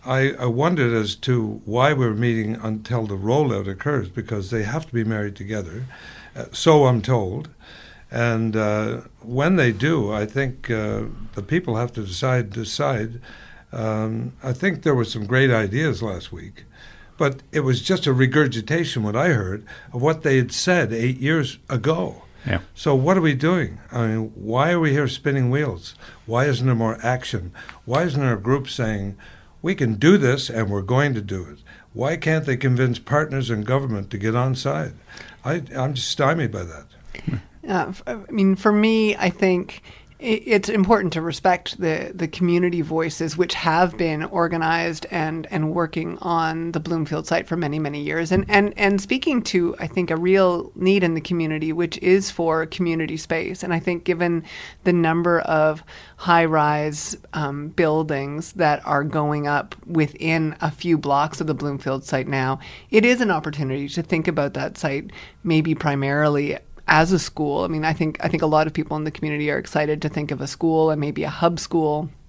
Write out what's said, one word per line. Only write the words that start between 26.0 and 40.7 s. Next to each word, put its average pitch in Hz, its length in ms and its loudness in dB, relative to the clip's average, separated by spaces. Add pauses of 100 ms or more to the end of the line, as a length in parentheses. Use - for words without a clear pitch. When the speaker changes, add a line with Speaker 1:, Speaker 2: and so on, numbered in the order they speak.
Speaker 1:
Why 120 200 2
isn't 127 200 0
there 127 80 4
more 113 280 0
action? 120 500 -4 (340)
Why 135 160 0
isn't 147 180 0
there 127 140 2
a 101 60 -4
group 131 280 0
saying, 101 480 -4 (460)
"We 185 120 -2
can 113 200 0
do 160 240 6
this 135 320 2
and 113 180 -2
we're 101 140 -2
going 127 320 2
to 107 80 -4
do 95 220 -6
it"? 73 160 -18 (340)
Why 135 240 -2
can't 156 260 0
they 135 140 0
convince 127 400 2
partners 135 500 -2
in 107 140 -2
government 117 480 -2
to 98 80 -8
get 110 160 0
on 127 200 2
side? 143 380 -4 (520)
I, 156 180 -2 (120)
I'm 131 200 -2
just 117 160 -4
stymied 143 420 0
by 95 120 -6
that. 82 220 -14 (840)
Speaker 3:
Uh, 185 220 0
f-, - 180 -14
I 233 80 -6 (160)
mean, 196 240 4
for 208 160 2
me, 220 420 4
I - 160 0
think 185 520 0 (360)
i-, 220 260 0
it's 208 240 2
important 208 440 4